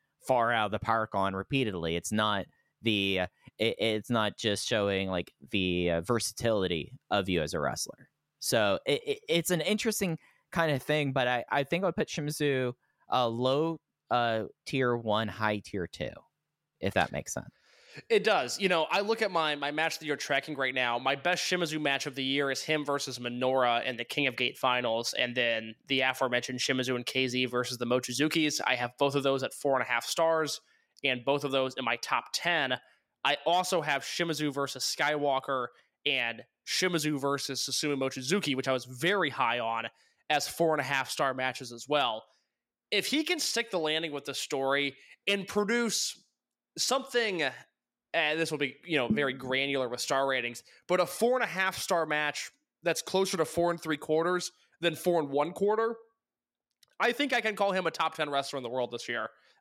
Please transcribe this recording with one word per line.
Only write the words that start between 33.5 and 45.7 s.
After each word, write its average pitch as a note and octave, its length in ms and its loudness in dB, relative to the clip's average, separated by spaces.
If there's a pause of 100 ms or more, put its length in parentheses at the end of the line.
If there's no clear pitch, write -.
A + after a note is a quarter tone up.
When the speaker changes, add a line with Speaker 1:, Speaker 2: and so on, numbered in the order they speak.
Speaker 2:
have C#3+ 220 0
Shimizu D3+ 500 -2
versus C3+ 320 -4
Skywalker C#3+ 840 0 (360)
and A#2 380 -2 (240)
Shimizu D#3 520 0
versus C3+ 420 -2
Susumu C#3+ 360 -2
Mochizuki, C3+ 580 -2
which C3 140 -2
I C3+ 40 2
was B2 120 -2
very D3+ 460 0
high A#2+ 300 0
on, A2+ 240 -2 (440)
as D3 180 2
four D#3+ 280 2
and D3 80 0
a - 20 -2
half C3+ 240 0
star C#3 240 0
matches B2+ 400 -4
as A#2 160 -14
well. B2+ 360 2 (680)
If G3+ 160 0
he D#4 180 0
can E4+ 160 -2
stick A3+ 300 -2
the F#3 80 -2
landing D#3 340 0
with C#3+ 140 -8
the C3+ 80 -6
story C#3 640 0 (300)
and G3 200 0
produce G#3+ 760 0 (540)